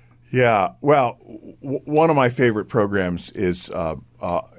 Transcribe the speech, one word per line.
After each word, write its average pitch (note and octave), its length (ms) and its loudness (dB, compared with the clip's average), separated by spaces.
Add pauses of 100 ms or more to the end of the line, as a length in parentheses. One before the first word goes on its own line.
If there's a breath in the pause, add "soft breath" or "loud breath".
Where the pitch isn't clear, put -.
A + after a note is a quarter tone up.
(320 soft breath)
Yeah, A#2 400 2 (100)
well, C#3 360 2 (440)
w-, C3+ 240 -8
one D3+ 240 2
of D#3 60 2
my C3 140 2
favorite A#2+ 360 0
programs G2 680 -2
is, F2+ 380 -4
uh, E2 260 -4 (240)
uh, F2 220 -4 (180)